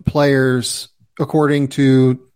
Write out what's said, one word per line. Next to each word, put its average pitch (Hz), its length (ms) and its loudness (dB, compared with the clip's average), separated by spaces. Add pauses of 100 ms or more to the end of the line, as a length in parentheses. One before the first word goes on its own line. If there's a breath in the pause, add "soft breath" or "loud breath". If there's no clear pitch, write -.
players, 131 840 -2 (320)
according 147 480 0
to 131 520 2 (160)